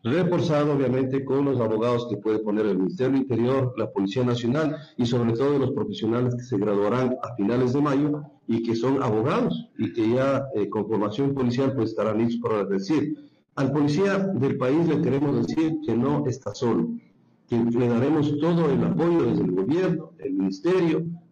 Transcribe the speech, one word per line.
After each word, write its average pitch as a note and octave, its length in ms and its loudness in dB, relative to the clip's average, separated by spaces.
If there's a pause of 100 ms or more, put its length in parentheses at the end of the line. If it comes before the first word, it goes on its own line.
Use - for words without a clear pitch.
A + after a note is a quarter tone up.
reforzado D3+ 720 0
obviamente C3 500 0
con C#3 220 0
los B2+ 140 0
abogados A2+ 500 0
que G2+ 80 -4
puede A2 220 0
poner G#2+ 260 0
el F#2+ 120 0
Ministerio F#2+ 340 0
del C3+ 100 2
Interior, B2 560 0
la G#2+ 120 -2
Policía G2+ 320 0
Nacional B2 540 0 (220)
y B2 80 2
sobre A#2 260 2
todo C3+ 260 2
los B2+ 120 0
profesionales A2+ 640 -2
que - 80 -6
se G#2+ 160 -2
graduarán G#2+ 640 0
a A2 140 -10
finales A#2+ 360 2
de C#3+ 80 2
mayo D3 420 0 (240)
y A2+ 160 0
que A2+ 120 0
son C3 280 0
abogados B2+ 640 0 (120)
y - 160 -4
que A2+ 160 2
ya, C3+ 340 2 (100)
eh, G#2 140 -2
con G#2 180 -4
formación A2 460 0
policial B2+ 420 0
pues A2 160 0
estarán G#2+ 280 -2
listos A#2 240 0
para A2 220 0
decir. G2 520 0 (380)
Al C#3 180 0
policía F3+ 460 2
del C#3 400 0
país C#3+ 300 2
le D3 120 2
queremos B2+ 460 0
decir D#3 300 0 (100)
que A2+ 80 0
no C#3 320 0
está A#2 280 -6
solo, A#2 360 0 (580)
que A#2+ 80 0
le A#2 320 2
daremos C#3+ 520 2
todo E3 300 2
el A#2+ 140 2
apoyo D#3+ 400 2
desde G#2 200 0
el F#2 80 0
gobierno, D#3 680 0
el F#2+ 160 -6
ministerio E3 720 0 (260)